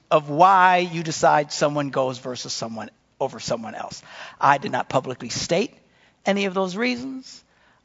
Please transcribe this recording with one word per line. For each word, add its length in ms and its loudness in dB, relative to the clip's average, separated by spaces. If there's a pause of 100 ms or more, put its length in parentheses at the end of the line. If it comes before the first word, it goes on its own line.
(120)
of 180 4
why 480 6
you 240 -2
decide 500 2
someone 380 0
goes 300 -2
versus 340 -10
someone, 380 -10 (280)
over 200 -4
someone 340 -6
else. 300 -14 (360)
I 200 4
did 120 -8
not 180 -4
publicly 400 -4
state 440 -2 (500)
any 220 0
of 80 -4
those 240 -2
reasons. 680 -6 (420)